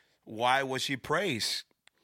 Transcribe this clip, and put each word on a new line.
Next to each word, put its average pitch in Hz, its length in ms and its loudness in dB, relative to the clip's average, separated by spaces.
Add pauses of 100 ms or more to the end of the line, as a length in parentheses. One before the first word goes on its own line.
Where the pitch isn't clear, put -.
(240)
why 123 380 2
was 131 200 -2
she 139 140 -2
praised? 151 680 -2 (400)